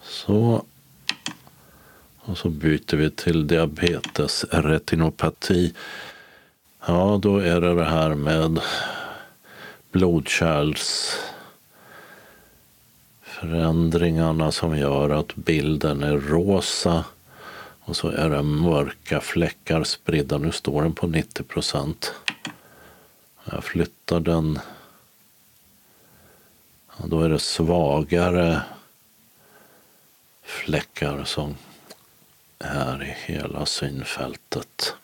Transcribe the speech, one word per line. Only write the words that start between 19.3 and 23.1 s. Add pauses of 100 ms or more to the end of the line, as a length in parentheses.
spridda.
Nu
står
den
på
nittio
procent. (1300)